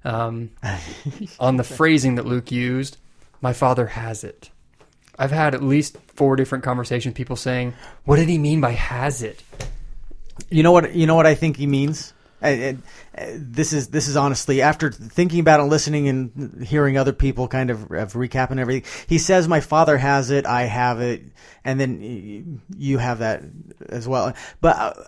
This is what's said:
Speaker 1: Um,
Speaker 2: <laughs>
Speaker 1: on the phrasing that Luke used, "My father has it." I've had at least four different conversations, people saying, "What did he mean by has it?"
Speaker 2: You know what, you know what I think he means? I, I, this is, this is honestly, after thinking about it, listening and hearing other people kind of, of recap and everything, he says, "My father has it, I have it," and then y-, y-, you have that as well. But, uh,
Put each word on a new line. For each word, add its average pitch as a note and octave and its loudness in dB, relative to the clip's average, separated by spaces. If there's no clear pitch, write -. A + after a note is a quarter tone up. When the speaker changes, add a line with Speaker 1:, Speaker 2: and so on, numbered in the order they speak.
Speaker 1:
Um, A#2 -6
Speaker 2:
<laughs> - -12
Speaker 1:
on B2+ 2
the B2 0
phrasing C3+ 2
that A#2 -4
Luke B2 -4
used, B2 -4
"My B2+ 0
father B2+ 2
has A2+ -8
it." - -18
I've C3+ -2
had D3+ 2
at C3 -4
least C#3+ 2
four C3+ 2
different C3 0
conversations, B2 -2
people B2+ -6
saying, B2 -4
"What C#3+ 6
did D#3+ 4
he E3+ 2
mean D3+ 2
by B2 2
has B2 -2
it?" G#2+ -10
Speaker 2:
You D#3 4
know F3 8
what, E3+ 4
you D#3+ 2
know D#3+ 4
what D#3+ 6
I D#3 6
think D3+ 0
he C#3 -4
means? C#3 -2
I, C3+ 0
I, - -12
this C3+ -4
is, C#3 -2
this D3 -2
is C#3+ -2
honestly, C#3 0
after D3+ 2
thinking E3+ -2
about D#3 8
it, - 2
listening D3 2
and C3 -6
hearing C#3 2
other C3+ 2
people B2+ 0
kind C3 -2
of, G#2+ -6
of F#2 -6
recap B2+ -2
and C3 -2
everything, B2+ -2
he E3 4
says, F3+ 4
"My D#3+ 4
father D#3 4
has C#3 0
it, C#3 0
I B2 0
have B2 -2
it," A#2+ -4
and C3 -2
then B2+ -4
y-, G#2 -14
y-, D3+ -14
you C#3 0
have A#2+ -2
that A2 -4
as A#2 -10
well. B2 -2
But, E3 4
uh, G#2+ -2